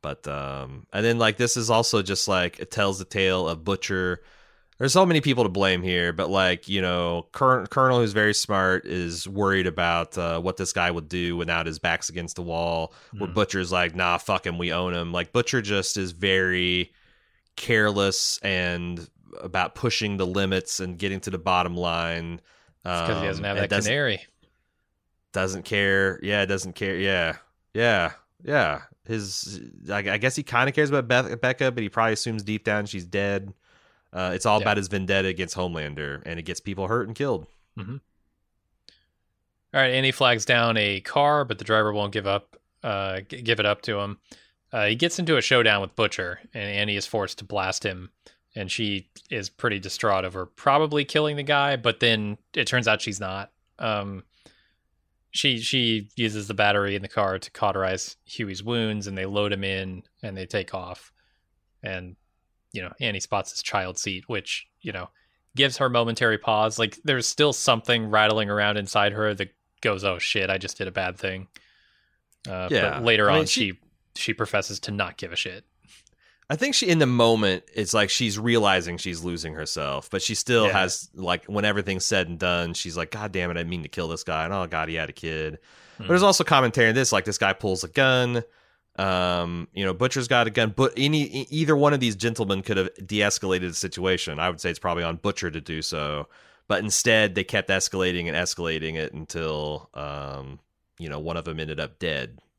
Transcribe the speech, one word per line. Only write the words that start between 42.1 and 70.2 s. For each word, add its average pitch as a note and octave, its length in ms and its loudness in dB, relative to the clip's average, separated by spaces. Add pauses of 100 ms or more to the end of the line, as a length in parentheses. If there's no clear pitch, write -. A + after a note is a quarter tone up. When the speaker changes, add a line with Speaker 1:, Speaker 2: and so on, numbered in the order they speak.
Speaker 2:
give G#2 120 -2
up, G2 300 0 (280)
uh, G2 380 -2
g-, B2 200 -14
give A2+ 180 2
it G#2+ 60 2
up G#2 180 2
to G#2 160 -2
him. G2+ 200 -6 (520)
Uh, A2 160 0
he A2 80 2
gets E3+ 240 -2
into D#3+ 180 2
a A#2+ 40 2
showdown A2 400 4
with G2 140 -8
Butcher, F#2+ 440 -2 (140)
and A2 160 -8
Annie G2+ 260 0
is G2+ 100 -4
forced G2+ 340 -4
to - 60 -14
blast F#2+ 400 -2
him, F#2 260 -6 (440)
and G2 160 -6
she G2+ 380 -4 (200)
is G#2 200 -6
pretty G#2 300 -2
distraught F#2+ 460 0
over F#2 200 -6
probably D3 600 2
killing D3+ 300 2
the C#3+ 80 -4
guy, C#3+ 320 2
but A#2 240 0
then A2 380 2 (160)
it C3 140 0
turns B2 200 2
out G#2+ 140 4
she's G2 180 -6
not. G2 320 -8 (260)
Um, G2+ 460 -4 (1080)
she, B2+ 280 2
she A2+ 560 0
uses G#2+ 320 -2
the A2 60 -6
battery G2+ 420 2
in G2 60 -4
the G2 60 -10
car G2 300 0
to - 140 -12
cauterize F#2+ 640 -2 (100)
Huey's G2 380 -8
wounds, A2 420 -2
and G2 120 -8
they F#2+ 80 -4
load G2+ 280 0
him G2 100 -6
in, F#2+ 400 -4 (200)
and G2+ 120 -10
they F#2+ 100 -8
take F#2+ 280 -4
off. F2+ 380 -10 (720)
And, F2+ 320 -8 (560)
you G2 100 -8
know, F2+ 180 -10
Annie G#2+ 200 -4
spots - 320 -4
his - 100 -8
child F#2 380 -4
seat, F#2 280 -6
which, - 400 -6 (140)
you D#3+ 100 -10
know, F#2 180 -10 (460)
gives C3+ 220 4
her C3 120 2
momentary A#2 480 2
pause. A2 420 0
Like, A2+ 240 0
there's C3 240 0
still D3 260 2
something A2+ 560 2
rattling G#2+ 400 4
around G#2 280 2
inside G2+ 360 2
her G#2+ 220 0
that F#2+ 180 -6 (280)
goes, G2+ 220 0
"Oh, F#2 140 0
shit, F#2+ 320 0